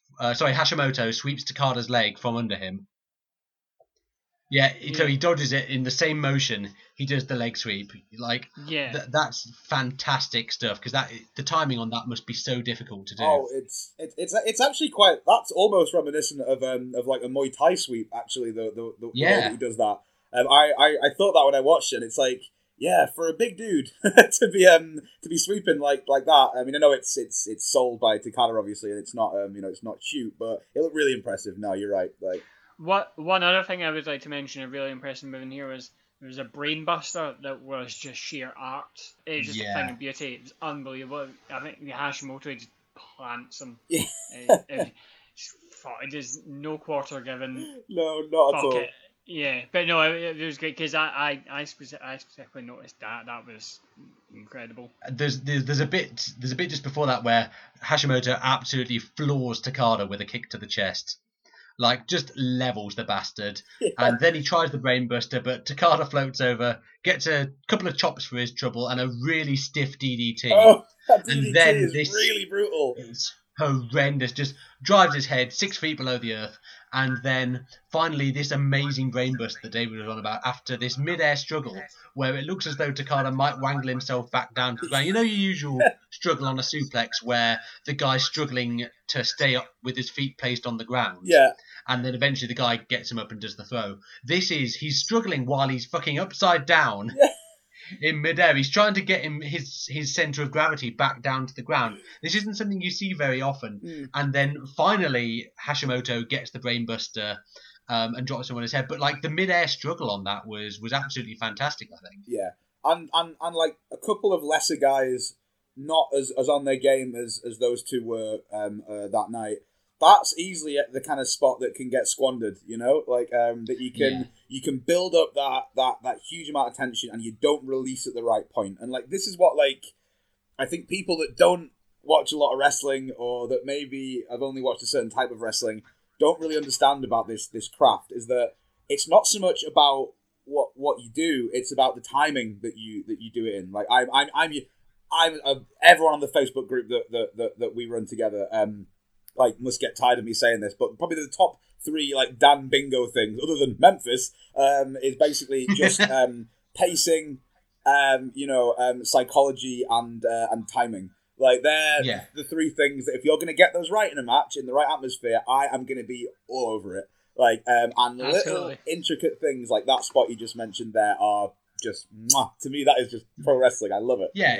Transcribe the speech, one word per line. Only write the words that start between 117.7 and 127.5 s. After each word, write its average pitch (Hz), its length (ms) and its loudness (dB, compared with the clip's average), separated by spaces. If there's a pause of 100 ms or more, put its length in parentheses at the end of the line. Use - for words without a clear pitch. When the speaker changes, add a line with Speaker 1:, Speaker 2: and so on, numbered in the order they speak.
Speaker 3:
two 127 200 -4
were, 113 360 -4 (120)
um, 104 380 -8
uh, 104 200 -8
that 104 200 0
night. 107 300 -6 (420)
That's 180 380 8
easily 160 380 -6 (160)
the 131 80 -8
kind 143 200 -4
of 127 80 -4
spot 127 320 2
that 123 140 -2
can 131 160 -10
get 120 180 0
squandered, 117 480 -2 (100)
you 110 120 -12
know? 131 280 2
Like, 123 280 0
um, 117 320 0
that 123 140 -4
you 127 120 -8
can, 131 200 2
Speaker 1:
Yeah. 131 120 -6 (240)
Speaker 3:
you 131 140 -10
can 139 160 -2
build 175 360 0
up 160 200 4
that, 131 300 0 (120)
that, 127 260 2
that 123 160 -6 (100)
huge 165 200 -12
amount 139 220 -2
of - 60 -16
tension 123 360 -6
and 113 100 -10
you 113 180 -10
don't 139 260 2